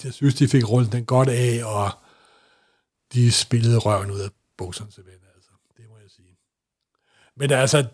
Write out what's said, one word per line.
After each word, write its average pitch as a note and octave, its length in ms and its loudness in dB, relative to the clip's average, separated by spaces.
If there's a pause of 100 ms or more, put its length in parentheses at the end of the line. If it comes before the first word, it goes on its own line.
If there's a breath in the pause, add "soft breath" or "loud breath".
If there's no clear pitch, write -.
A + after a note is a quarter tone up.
jeg B2+ 100 -12
synes, C#3 220 0
de C#3+ 120 2
fik A#2 220 2
rundt A#2 220 0
den A#2+ 140 -6
godt C3 240 2
af, A#2+ 360 -2
og G#2 240 -4 (1200 soft breath)
de A#2+ 180 4
spillede A#2 460 0
røven G2+ 340 -2
ud G2 80 -8
af G2+ 100 -8 (280)
bukserne, F#2+ 340 -14
simpelthen. F#2 300 -20 (140)
Altså, F#2+ 140 -20 (280)
det A2+ 120 -20
må A2 120 -20
jeg G2 140 -20
sige. F#2 120 -20 (1120)
Men C#3 140 0
altså, C3+ 420 4